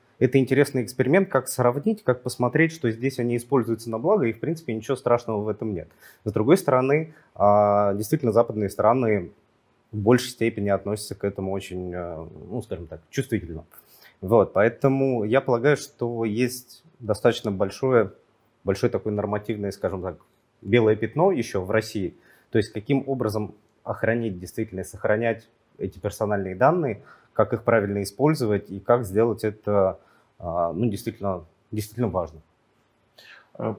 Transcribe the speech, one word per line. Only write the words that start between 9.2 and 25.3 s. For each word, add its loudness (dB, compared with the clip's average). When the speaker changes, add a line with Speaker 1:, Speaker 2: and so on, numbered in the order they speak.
Speaker 1:
в -8
большей 4
степени -4
относятся -4
к -20
этому -4
очень, -8
э, -10
ну, -8
скажем -10
так, -16
чувствительно. -6
Вот, 4
поэтому 2
я 2
полагаю, 2
что -6
есть -4
достаточно 0
большое, 2
большое 0
такое -4
нормативное, -4
скажем -4
так, -8
белое 4
пятно 2
еще -2
в -6
России. -2
То 2
есть 0
каким -2
образом -4
охранить, -2
действительно -8
сохранять -2